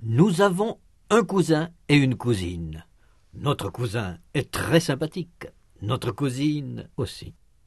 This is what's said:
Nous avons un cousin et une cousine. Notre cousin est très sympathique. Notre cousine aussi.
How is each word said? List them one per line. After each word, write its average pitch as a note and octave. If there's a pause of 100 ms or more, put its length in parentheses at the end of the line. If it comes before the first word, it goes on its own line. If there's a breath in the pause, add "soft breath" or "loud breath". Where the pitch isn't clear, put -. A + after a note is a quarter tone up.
Nous D#3
avons G3+ (320)
un A3
cousin E3 (200)
et D3
une C3
cousine. F2 (500)
Notre A#2
cousin G#2+ (160)
est C#3
très D3
sympathique. D#3+ (360)
Notre B2
cousine C3+
aussi. - (320)